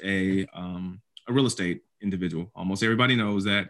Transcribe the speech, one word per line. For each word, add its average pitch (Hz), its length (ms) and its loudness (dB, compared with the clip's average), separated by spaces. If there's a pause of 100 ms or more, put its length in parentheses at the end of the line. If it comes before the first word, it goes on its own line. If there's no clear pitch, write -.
a, 95 500 2
um, 90 460 -8 (280)
a 120 60 -2
real 135 140 6
estate 87 340 -2 (220)
individual. 92 500 -2
Almost 92 300 -2
everybody 120 320 4
knows 104 300 0
that. 101 240 0